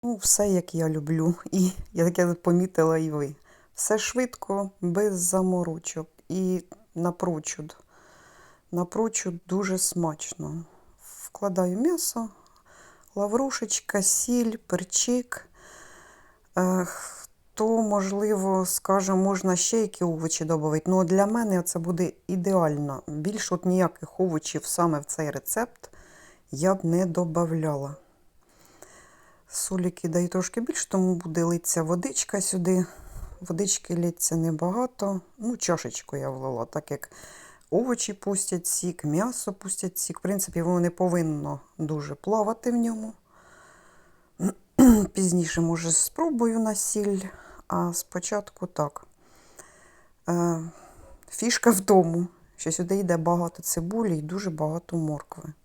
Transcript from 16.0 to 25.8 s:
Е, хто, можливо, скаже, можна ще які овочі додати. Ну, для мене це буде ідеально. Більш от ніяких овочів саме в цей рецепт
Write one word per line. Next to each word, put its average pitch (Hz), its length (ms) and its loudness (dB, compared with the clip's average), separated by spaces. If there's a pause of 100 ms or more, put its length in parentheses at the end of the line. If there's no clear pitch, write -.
Е, 185 280 2
хто, - 960 -4
можливо, 202 840 2
скаже, 190 480 2
можна 190 420 4
ще 226 260 2
які 202 220 -2
овочі 160 420 -2
додати. 156 400 0
Ну, 185 180 4
для 190 220 4
мене 208 360 0
це 170 180 -4
буде 170 320 0 (160)
ідеально. 165 800 0
Більш 156 440 -4
от 180 140 -2
ніяких 180 540 0
овочів 160 460 0
саме 165 340 2
в 143 60 -12
цей 151 260 -4
рецепт - 600 -6 (600)